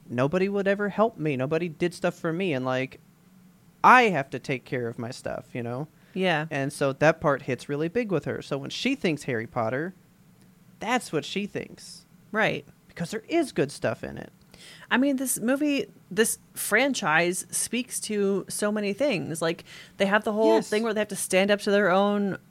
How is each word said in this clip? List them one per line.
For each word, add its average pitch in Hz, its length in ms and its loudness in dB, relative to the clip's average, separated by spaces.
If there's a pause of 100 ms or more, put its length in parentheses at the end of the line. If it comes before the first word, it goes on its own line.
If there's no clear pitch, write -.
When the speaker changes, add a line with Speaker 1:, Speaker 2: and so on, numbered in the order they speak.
Speaker 1:
nobody 147 380 2
would 202 220 -2
ever 202 200 0
help 220 280 2
me. 151 180 -2
Nobody 156 320 -2
did 175 260 -2
stuff 175 220 -2
for 165 160 -4
me, 175 220 -2
and, 127 120 -2
like, 131 360 -2 (840)
I 240 200 10
have 170 280 0
to 131 80 -6
take 131 240 -4
care 123 240 -4
of 113 100 -8
my 120 140 -8
stuff," - 420 -10
you 123 80 -6
know? 123 280 -6 (260)
Speaker 2:
Yeah. 170 340 0
Speaker 1:
And 139 240 -2
so 139 200 0
that 156 280 4
part 139 220 2
hits 127 260 -6
really 151 200 -2
big 220 220 -2
with 156 140 -2
her. 123 160 -4
So 143 160 -6
when 135 140 -8
she 262 240 -2
thinks 165 280 -2
Harry 117 240 -4
Potter, 127 460 -4 (840)
that's 233 320 -2
what 147 140 -2
she 202 200 -6
thinks. - 600 -12 (260)
Speaker 2:
Right. 202 340 0 (220)
Speaker 1:
Because - 240 -8
there - 160 -8
is 311 240 0
good 139 200 0
stuff - 320 -4
in 69 140 -8
it. - 140 -14 (580)
Speaker 2:
I 220 80 2
mean, 269 200 2
this 262 220 -4
movie, 269 480 0 (220)
this 214 300 2 (140)
franchise 185 1000 2
speaks - 500 -4
to 202 460 0
so 208 240 -2
many 208 220 -2
things. 170 480 -2
Like, 170 240 -2 (320)
they 196 80 2
have 208 180 2
the 226 80 -2
whole 220 240 6
Speaker 1:
Yes. - 140 2
Speaker 2:
thing 214 140 2
where 220 100 0
they 214 80 0
have 208 80 -2
to 196 60 -6
stand 190 360 2
up 202 100 4
to 208 100 0
their 202 200 6
own, 202 460 2 (140)